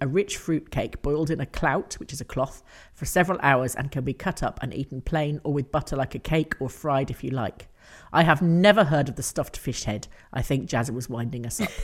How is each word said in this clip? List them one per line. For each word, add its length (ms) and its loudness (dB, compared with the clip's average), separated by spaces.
a 60 0
rich 300 -2
fruit 340 -4
cake 320 -4
boiled 260 0
in 100 -2
a 60 -4
clout, 540 -2
which 140 -14
is 80 -10
a 40 -10
cloth, 380 -4
for 100 -8
several 380 2
hours 320 4
and 160 -4
can 120 -4
be 100 -2
cut 280 -6
up 220 -2
and 100 -6
eaten 280 -6
plain 420 -2
or 100 0
with 180 -2
butter 240 -2
like 200 -2
a 40 -10
cake 400 0
or 100 -2
fried 420 0
if 120 -10
you 60 -6
like. 380 -4
I 120 6
have 180 6
never 440 8
heard 240 2
of 80 -8
the 60 -6
stuffed 340 -4
fish 260 -6
head. 240 -6
I 80 -2
think 280 -2
Jazza 220 0
was 180 -6
winding 360 -6
us 160 -6
up. 80 -2